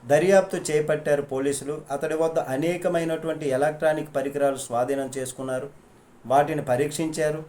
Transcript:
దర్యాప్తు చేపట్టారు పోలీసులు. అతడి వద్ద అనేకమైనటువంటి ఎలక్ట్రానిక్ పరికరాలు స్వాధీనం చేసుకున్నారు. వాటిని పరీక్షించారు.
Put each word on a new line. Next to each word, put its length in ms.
దర్యాప్తు 500
చేపట్టారు 640
పోలీసులు. 680
అతడి 240
వద్ద 240
అనేకమైనటువంటి 1080
ఎలక్ట్రానిక్ 680
పరికరాలు 400
స్వాధీనం 640
చేసుకున్నారు. 520
వాటిని 360
పరీక్షించారు. 880